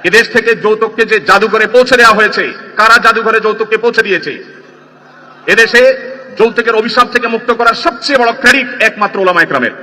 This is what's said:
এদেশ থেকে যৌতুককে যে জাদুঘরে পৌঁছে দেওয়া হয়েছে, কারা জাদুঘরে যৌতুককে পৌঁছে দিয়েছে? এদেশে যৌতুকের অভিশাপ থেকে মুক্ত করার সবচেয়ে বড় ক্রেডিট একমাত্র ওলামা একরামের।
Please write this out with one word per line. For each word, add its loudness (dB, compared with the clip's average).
এদেশ 2
থেকে 0
যৌতুককে -2
যে 0
জাদুঘরে 0
পৌঁছে 2
দেওয়া 6
হয়েছে, 0
কারা 4
জাদুঘরে 2
যৌতুককে -2
পৌঁছে 0
দিয়েছে? -4
এদেশে 2
যৌতুকের 0
অভিশাপ 0
থেকে -4
মুক্ত -4
করার 2
সবচেয়ে -2
বড় 2
ক্রেডিট 0
একমাত্র -2
ওলামা 2
একরামের। -2